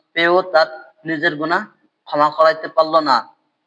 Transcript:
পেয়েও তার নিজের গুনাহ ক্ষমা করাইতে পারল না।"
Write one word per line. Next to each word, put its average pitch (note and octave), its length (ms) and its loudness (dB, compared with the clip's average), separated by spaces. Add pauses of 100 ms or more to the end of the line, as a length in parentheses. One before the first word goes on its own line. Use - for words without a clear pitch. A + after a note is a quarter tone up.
(140)
পেয়েও E3+ 280 2
তার D#3+ 520 -2 (120)
নিজের D#3 300 -4
গুনাহ E3+ 300 -4 (380)
ক্ষমা D3+ 260 0
করাইতে D#3+ 380 0
পারল D#3+ 320 0
না।" C3+ 360 -2 (320)